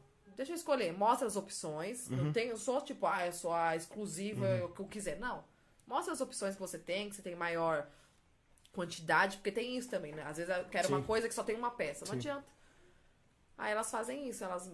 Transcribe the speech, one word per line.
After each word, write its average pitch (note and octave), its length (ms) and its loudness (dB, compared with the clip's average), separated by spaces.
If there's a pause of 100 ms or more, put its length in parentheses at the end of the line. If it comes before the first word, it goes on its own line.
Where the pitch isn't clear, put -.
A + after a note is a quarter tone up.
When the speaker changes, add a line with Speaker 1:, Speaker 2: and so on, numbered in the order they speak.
(360)
Speaker 1:
"Deixa C#4 180 -4
eu - 20 -4
escolher, C4 360 2
mostra A3 360 4
as G#3 80 -2
opções." F#3 720 -4
Speaker 2:
Uhum. B2+ 80 0
Speaker 1:
Não D3+ 160 4
tenho, A#3 180 0
eu A3 60 -4
sou, B3+ 240 0
tipo, C#4 240 -2
"Ah, F3 220 4
eu F3 40 -2
sou E3+ 220 -2
a E3 220 4
exclusiva, G3 720 -2
Speaker 2:
Uhum. F#3+ 120 4
Speaker 1:
eu, F3+ 80 0
o E3+ 80 -4
que - 80 -10
eu G3 60 -8
quiser." F#3 320 -6
Não. F3+ 240 -4 (420)
Mostra E4 280 0
as C4+ 80 0
opções G3+ 340 -2
que G3 60 -12
você F3 180 -6
tem, G3 300 -2
que G3+ 60 -10
você G3+ 60 -12
tem F3 140 -6
maior E3 520 2 (840)
quantidade, E3+ 640 4
porque G3+ 140 -2
tem A#3+ 260 -2
isso B3 120 -4
também, D#3+ 240 -2
né? D#3 100 -8
Às D3+ 140 -6
vezes E3+ 200 -2
eu F3+ 80 -2
quero F3+ 240 2
uma C#3 100 4
Speaker 2:
Sim. C3 60 -2
Speaker 1:
coisa A3+ 220 4
que A#3 60 -4
só A3 100 0
tem A3 120 0
uma A#3+ 160 -2
peça, D3+ 340 -4
não F#3+ 80 -6
Speaker 2:
Sim. C3 40 0
Speaker 1:
adianta. C#4+ 300 -4 (1120)
Aí G#3+ 140 0
elas G#3+ 200 0
fazem B3+ 360 -2
isso, A3 160 -6
elas, F#3 300 -4